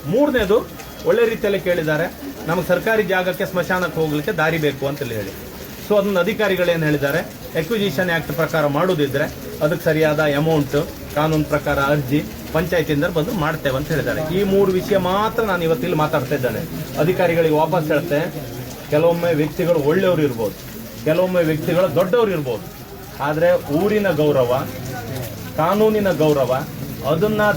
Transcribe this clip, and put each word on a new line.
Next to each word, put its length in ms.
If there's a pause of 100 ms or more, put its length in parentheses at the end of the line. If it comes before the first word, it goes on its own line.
(140)
ಮೂರನೇದು, 440 (520)
ಒಳ್ಳೆ 200
ರೀತಿಯಲ್ಲಿ 380
ಕೇಳಿದ್ದಾರೆ, 400 (400)
ನಮಗೆ 240
ಸರ್ಕಾರಿ 320 (100)
ಜಾಗಕ್ಕೆ 380
ಸ್ಮಶಾನಕ್ಕೆ 500
ಹೋಗ್ಲಿಕ್ಕೆ 400
ದಾರಿ 240
ಬೇಕು 240
ಅಂತೇಳಿ 300
ಹೇಳಿ. 120 (540)
So 140
ಅದನ್ನ 240
ಅಧಿಕಾರಿಗಳು 500
ಏನ್ 140
ಹೇಳಿದ್ದಾರೆ, 340 (380)
ಅಕ್ವಿಸಿಷನ್ 560
ಆಕ್ಟ್ 240
ಪ್ರಕಾರ 260 (100)
ಮಾಡೋದಿದ್ರೆ 480 (400)
ಅದಕ್ಕೆ 240
ಸರಿಯಾದ 320 (200)
ಅಮೌಂಟ್, 360 (400)
ಕಾನೂನು 380
ಪ್ರಕಾರ 240 (140)
ಅರ್ಜಿ 280 (340)
ಪಂಚಾಯತಿಯಿಂದ 520 (100)
ಬಂದು 160 (100)
ಮಾಡ್ತೇವೆ 360
ಅಂತ 140
ಹೇಳಿದ್ದಾರೆ. 300 (140)
ಈ 40 (120)
ಮೂರು 260
ವಿಷಯ 180 (120)
ಮಾತ್ರ 420
ನಾನು 180
ಇವತ್ತು 180
ಇಲ್ಲಿ 160
ಮಾತಾಡ್ತಾ 360
ಇದ್ದೇನೆ. 240 (400)
ಅಧಿಕಾರಿಗಳಿಗೆ 600
ವಾಪಸ್ 300
ಹೇಳ್ತೆ, 280 (720)
ಕೆಲವೊಮ್ಮೆ 380 (100)
ವ್ಯಕ್ತಿಗಳು 380 (120)
ಒಳ್ಳೆಯವರು 380
ಇರ್ಬೋದು, 280 (500)
ಕೆಲವೊಮ್ಮೆ 440
ವ್ಯಕ್ತಿಗಳು 380 (100)
ದೊಡ್ಡವರು 380
ಇರ್ಬೋದು, 280 (640)
ಆದ್ರೆ 220 (280)
ಊರಿನ 320 (120)
ಗೌರವ, 300 (1080)
ಕಾನೂನಿನ 500 (120)
ಗೌರವ, 300 (600)
ಅದನ್ನ 300 (140)